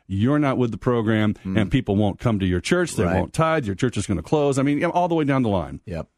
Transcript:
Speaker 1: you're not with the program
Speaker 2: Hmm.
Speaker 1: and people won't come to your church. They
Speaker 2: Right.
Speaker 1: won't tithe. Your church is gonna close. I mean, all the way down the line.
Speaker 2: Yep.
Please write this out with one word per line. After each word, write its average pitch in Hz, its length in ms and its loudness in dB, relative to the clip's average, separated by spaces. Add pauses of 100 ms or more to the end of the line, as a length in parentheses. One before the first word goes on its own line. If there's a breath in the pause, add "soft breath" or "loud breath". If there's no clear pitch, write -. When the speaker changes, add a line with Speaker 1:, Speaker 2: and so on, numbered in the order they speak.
Speaker 1:
you're 117 320 2
not 135 180 0
with 120 140 0
the 104 80 -8
program 110 640 2
Speaker 2:
Hmm. 95 120 -4
Speaker 1:
and 104 140 0
people 107 260 0
won't 101 220 2
come 110 220 0
to 95 80 0
your 90 140 2
church. 175 340 0
They 107 80 0
Speaker 2:
Right. 90 160 2
Speaker 1:
won't - 140 -4
tithe. 160 340 0
Your 98 80 -4
church 120 220 -2
is 101 100 -4
gonna 85 160 -4
close. 143 340 0
I 135 60 0
mean, 147 200 0
all 175 240 0
the 170 60 -2
way 160 120 2
down 135 180 2
the 113 60 0
line. 73 360 -2
Speaker 2:
Yep. 82 220 -8 (100)